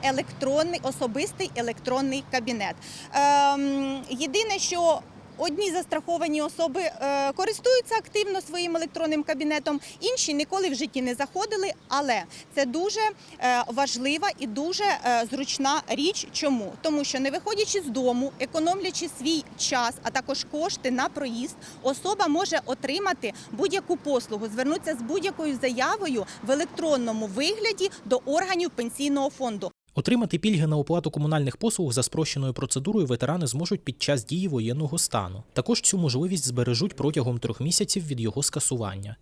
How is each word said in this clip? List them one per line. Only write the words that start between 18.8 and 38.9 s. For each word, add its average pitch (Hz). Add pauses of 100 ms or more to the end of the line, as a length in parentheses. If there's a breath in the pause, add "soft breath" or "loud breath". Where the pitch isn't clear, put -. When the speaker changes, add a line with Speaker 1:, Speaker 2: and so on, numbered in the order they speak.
Speaker 1:
свій 302 (140)
час, 247
а 233
також 262
кошти 302
на 262
проїзд, 254 (280 loud breath)
особа 359
може 320
отримати 277 (180 loud breath)
будь-яку 339
послугу, 226
звернутися 277
з 233
будь-якою 311
заявою 262 (180 loud breath)
в 220
електронному 269
вигляді 381 (140 loud breath)
до 247
органів 349
пенсійного 277
фонду. 214 (240)
Speaker 2:
Отримати 208
пільги 165
на 151
оплату 160
комунальних 151
послуг 185
за 127
спрощеною 139
процедурою 151
ветерани 131
зможуть 165
під -
час 127
дії 180
воєнного 139
стану. 98 (100)
Також -
цю -
можливість 160
збережуть 123
протягом 127
трьох 113
місяців 170
від 127
його 113
скасування. 104